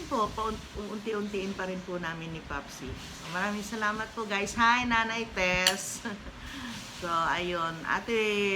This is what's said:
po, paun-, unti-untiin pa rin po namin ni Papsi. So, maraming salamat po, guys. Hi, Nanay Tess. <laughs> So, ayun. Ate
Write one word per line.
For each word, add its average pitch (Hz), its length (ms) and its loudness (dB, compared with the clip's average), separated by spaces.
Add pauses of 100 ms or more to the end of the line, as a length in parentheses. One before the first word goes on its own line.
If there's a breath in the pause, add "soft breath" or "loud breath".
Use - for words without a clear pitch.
po, 254 240 2
paun-, 220 240 -2 (320)
unti-untiin 208 640 -2
pa 190 160 -4
rin 185 160 -4
po 180 160 -4
namin 165 320 -4
ni 165 160 -8
Papsi. 139 400 -8
So, - 480 -10
maraming 208 300 0
salamat 214 500 0
po, 226 80 -2
guys. 202 320 0
Hi, 240 320 6
Nanay 226 480 2
Tess. 185 640 4
<laughs> - 80 -6 (880 loud breath)
So, - 80 -6
ayun. 165 800 2
Ate 202 320 2 (380)